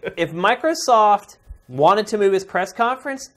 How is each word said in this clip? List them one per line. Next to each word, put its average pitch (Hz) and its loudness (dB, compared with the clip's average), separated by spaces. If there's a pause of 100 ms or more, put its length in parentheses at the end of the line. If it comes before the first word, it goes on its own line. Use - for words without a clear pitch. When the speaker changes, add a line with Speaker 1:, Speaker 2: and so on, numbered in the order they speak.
Speaker 1:
<laughs> - -12
Speaker 2:
if 160 -4
Microsoft 214 0 (320)
wanted 170 2
to 214 -4
move 196 2
its 190 -2
press 185 -6
conference, 262 -6